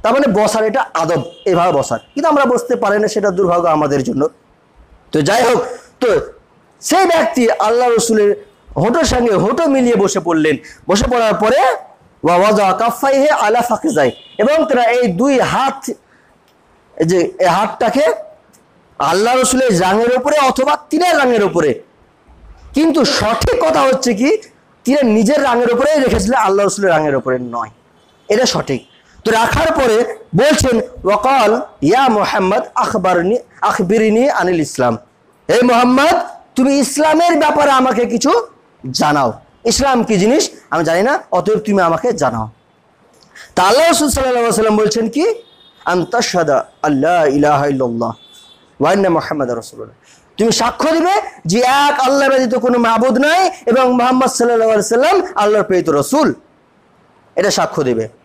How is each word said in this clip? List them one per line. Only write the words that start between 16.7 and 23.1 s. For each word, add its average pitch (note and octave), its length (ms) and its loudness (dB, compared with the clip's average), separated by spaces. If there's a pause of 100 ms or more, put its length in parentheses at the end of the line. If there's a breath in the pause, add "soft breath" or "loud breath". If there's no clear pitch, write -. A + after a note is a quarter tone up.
এই E3+ 140 0
যে F#3 80 2 (240)
এই A3 140 4
হাতটাকে A#3 480 -2 (920)
আল্লাহ G3 340 0
রসুলের B3+ 380 0 (100)
জাঙের G#3+ 380 0
উপরে D4 180 -2 (120)
অথবা C4 240 0 (160)
তিনের E4+ 300 0
জাঙের B3 300 2
উপরে, D#3 220 0 (1040)
কিন্তু D#4 240 2 (180)